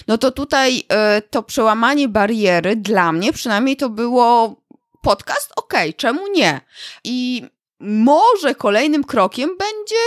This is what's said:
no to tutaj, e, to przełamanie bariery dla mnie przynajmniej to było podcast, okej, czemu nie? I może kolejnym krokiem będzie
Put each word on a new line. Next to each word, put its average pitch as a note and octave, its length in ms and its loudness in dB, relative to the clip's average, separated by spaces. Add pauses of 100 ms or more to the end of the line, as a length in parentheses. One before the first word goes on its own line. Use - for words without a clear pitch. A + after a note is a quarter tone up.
no A3+ 100 2
to C4 120 2
tutaj, C4+ 580 -2
e, G#3 340 2
to A3 200 -6
przełamanie A#3 640 0
bariery G3+ 680 0
dla F#3+ 360 0
mnie F#3+ 200 0
przynajmniej B3+ 440 -2
to C4+ 140 -4
było A#3 680 2 (460)
podcast, G#3 540 -2
okej, - 380 -2
czemu C#4 260 -2 (120)
nie? F3+ 280 2 (440)
I B3+ 380 -6 (380)
może C#4+ 720 2
kolejnym C4+ 500 0
krokiem B3 440 -2
będzie G#4 480 -6 (100)